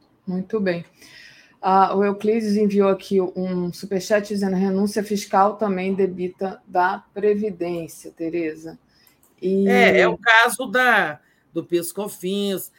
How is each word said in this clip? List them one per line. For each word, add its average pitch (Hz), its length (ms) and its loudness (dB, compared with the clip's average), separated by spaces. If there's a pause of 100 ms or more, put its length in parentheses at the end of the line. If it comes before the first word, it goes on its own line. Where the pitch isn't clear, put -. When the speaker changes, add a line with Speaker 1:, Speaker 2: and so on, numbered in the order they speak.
(260)
Speaker 1:
Muito 190 340 -6
bem. 175 260 -2 (760)
Ah, 190 340 4
o 196 80 2
Euclides 208 540 0
enviou 202 320 4
aqui 190 320 0
um 180 500 -4
superchat 202 560 -2
dizendo: 202 280 -2
"Renúncia 196 480 0
fiscal 202 520 2
também 190 380 -2
debita 185 760 -4
da 185 360 0 (100)
Previdência, 175 1000 -4
Tereza." 160 680 -8 (640)
E 196 260 0
Speaker 2:
É, 190 340 6
é 190 60 4
o 175 100 -2
caso 233 500 2
da, 202 520 0 (340)
do 160 100 -6
pis, 170 280 -4
cofins, 196 880 -6